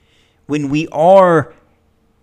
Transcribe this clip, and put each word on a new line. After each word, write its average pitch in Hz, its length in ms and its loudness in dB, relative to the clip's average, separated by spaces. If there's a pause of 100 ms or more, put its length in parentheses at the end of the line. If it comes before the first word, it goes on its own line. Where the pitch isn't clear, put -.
(460)
When 143 220 -6
we 151 200 -6
are 175 680 2 (680)